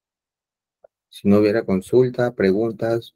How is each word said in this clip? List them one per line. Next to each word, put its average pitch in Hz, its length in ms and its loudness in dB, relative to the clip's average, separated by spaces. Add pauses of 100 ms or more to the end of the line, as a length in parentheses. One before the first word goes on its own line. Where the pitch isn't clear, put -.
(1080)
Si - 180 -10
no 101 120 4
hubiera 107 260 0
consulta, 123 680 0
preguntas, 113 840 -2